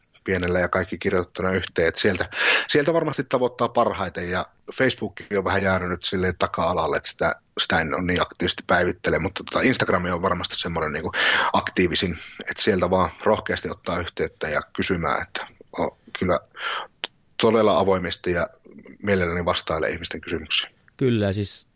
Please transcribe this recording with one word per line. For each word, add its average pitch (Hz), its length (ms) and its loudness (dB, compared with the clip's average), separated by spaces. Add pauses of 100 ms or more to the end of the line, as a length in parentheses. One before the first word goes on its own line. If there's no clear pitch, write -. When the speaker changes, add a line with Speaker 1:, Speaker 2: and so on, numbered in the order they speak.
(240)
Speaker 1:
pienellä 90 360 2
ja 87 80 2
kaikki 87 300 -2
kirjoitettuna 92 540 0
yhteen, 87 360 0
et - 80 0
sieltä, 98 320 0 (400)
sieltä 151 240 2
varmasti 156 320 0
tavoittaa 123 440 0
parhaiten 95 640 0
ja 90 160 -2 (280)
Facebook 113 380 0 (260)
on 90 60 0
vähän 95 180 2
jäänyt 92 260 2
nyt 90 160 -4
silleen 92 340 0
taka-alalle, - 580 0
että - 120 -2
sitä, - 260 0 (260)
sitä - 200 2
en 76 140 -2
ole 87 80 -2
niin 90 200 -2
aktiivisesti - 440 -4
päivittele, 87 520 0
mutta 87 320 -6
tota - 120 0
Instagram 101 420 2
on 90 180 -2
varmasti 90 340 -2
semmoinen 82 360 -2
niinku 76 200 -6 (400)
aktiivisin, - 680 0 (320)
että - 120 -2
sieltä 90 280 2
vaan 92 200 4 (140)
rohkeasti - 460 0
ottaa 87 300 -6
yhteyttä - 480 -4
ja 76 120 -2 (160)
kysymään, 82 460 0
että - 240 -10 (340)
o-, - 180 -4 (200)
kyllä 90 220 2 (1000)
todella 107 380 6
avoimesti 90 540 2
ja 85 140 0 (560)
mielelläni 90 420 0
vastailen 80 480 0
ihmisten 85 280 -8
kysymyksiin. 80 520 -4 (240)
Speaker 2:
Kyllä, 117 300 2
ja 95 60 2
siis 101 440 -4